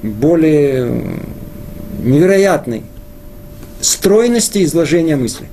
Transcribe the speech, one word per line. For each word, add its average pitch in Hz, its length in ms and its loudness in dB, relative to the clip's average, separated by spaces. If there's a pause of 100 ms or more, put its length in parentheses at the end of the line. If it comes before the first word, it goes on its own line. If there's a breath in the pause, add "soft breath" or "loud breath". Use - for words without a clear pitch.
более 131 1000 2 (1000)
невероятной 160 800 2 (1000)
стройности 220 800 2
изложения 160 520 2
мысли. 123 360 -4